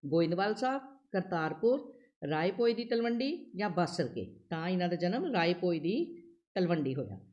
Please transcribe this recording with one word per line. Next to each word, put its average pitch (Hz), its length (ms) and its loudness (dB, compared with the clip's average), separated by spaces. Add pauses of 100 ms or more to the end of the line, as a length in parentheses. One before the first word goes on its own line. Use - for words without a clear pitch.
ਗੋਇੰਦਵਾਲ 170 480 2
ਸਾਹਿਬ, 262 280 -2 (300)
ਕਰਤਾਰਪੁਰ, 185 800 0 (340)
ਰਾਏ 156 220 2
ਭੋਏ 233 240 2
ਦੀ 233 100 -4
ਤਲਵੰਡੀ 233 720 -2
ਜਾਂ 202 140 -2
ਬਾਸਰਕੇ। 151 720 -2 (100)
ਤਾਂ 165 180 -4
ਇਹਨਾਂ 180 200 2
ਦਾ 175 80 0
ਜਨਮ 220 360 0
ਰਾਏ 175 220 4
ਭੋਏ 175 240 0
ਦੀ 202 440 -2 (320)
ਤਲਵੰਡੀ 165 400 2
ਹੋਇਆ। 107 260 -6 (120)